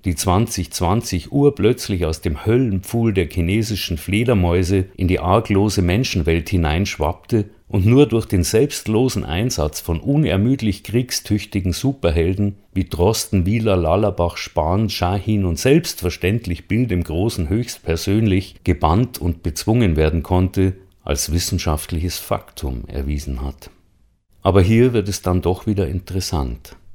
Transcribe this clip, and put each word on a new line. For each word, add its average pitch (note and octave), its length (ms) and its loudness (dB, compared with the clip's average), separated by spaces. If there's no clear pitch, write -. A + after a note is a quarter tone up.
die F2+ 100 0
zwanzig G2 580 0
zwanzig F2+ 600 -2
urplötzlich A#2 760 2
aus D#2 140 -4
dem D#2+ 260 -4
Höllenpfuhl A2+ 640 0
der F#2 160 0
chinesischen F2+ 720 -2
Fledermäuse F#2 880 2
in F#2 120 0
die F2+ 100 2
arglose G2+ 640 2
Menschenwelt F2 680 0
hineinschwappte F2 960 0
und F#2+ 200 2
nur C3+ 200 8
durch A2+ 200 0
den F#2 180 2
selbstlosen A2+ 800 0
Einsatz E2 560 -2
von E2 180 -2
unermüdlich A#2+ 840 0
kriegstüchtigen G2+ 880 -2
Superhelden F#2+ 840 0
wie F#2+ 120 -2
Drosten, F#2 640 0
Wieler, A2 300 2
Lallerbach, F2 600 0
Spahn, F2+ 540 -2
Schahin G2 540 -2
und E2+ 140 -2
selbstverständlich G#2 1120 0
Bild A2+ 240 0
im F2+ 100 0
Großen E2+ 460 -2
höchstpersönlich G2 1120 0
gebannt F2+ 580 0
und - 220 -4
bezwungen G2+ 540 0
werden D#2+ 260 2
konnte, F#2 520 0
als - 300 -4
wissenschaftliches E2+ 840 -4
Faktum - 680 -8
erwiesen C#2 560 -6
hat. - 280 -10
Aber F#2+ 200 6
hier A2+ 300 6
wird G#2 160 0
es G2 140 -6
dann F2+ 200 0
doch F2 240 -2
wieder G2 220 -2
interessant. D#2+ 880 -6